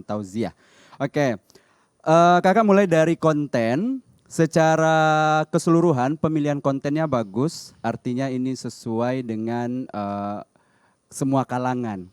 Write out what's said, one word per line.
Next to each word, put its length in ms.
tausiah. 480
Oke, 400
eh, 400
Kakak 240
mulai 180
dari 300
konten. 880
Secara 640
keseluruhan 640
pemilihan 480
kontennya 400
bagus, 800
artinya 480
ini 240
sesuai 720
dengan, 640
eh, 480
semua 320
kalangan. 680